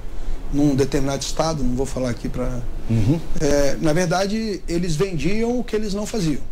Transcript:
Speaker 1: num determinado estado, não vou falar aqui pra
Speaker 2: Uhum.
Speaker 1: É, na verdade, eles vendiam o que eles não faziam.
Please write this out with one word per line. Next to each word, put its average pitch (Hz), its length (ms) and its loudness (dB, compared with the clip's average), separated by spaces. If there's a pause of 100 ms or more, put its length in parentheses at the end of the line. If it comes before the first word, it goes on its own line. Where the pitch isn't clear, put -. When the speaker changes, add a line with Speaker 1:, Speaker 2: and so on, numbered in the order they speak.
(520)
Speaker 1:
num 143 240 4
determinado 139 480 0
estado, 156 400 -2
não 123 120 2
vou 135 100 0
falar 127 240 -4
aqui 117 200 -4
pra 123 320 -4 (280)
Speaker 2:
Uhum. 113 280 2 (220)
Speaker 1:
É, 143 400 4
na 151 140 2
verdade, 190 720 0
eles 170 300 0
vendiam 196 600 0
o 233 60 -2
que - 100 -8
eles 214 200 -2
não 202 120 -4
faziam. 165 360 0 (100)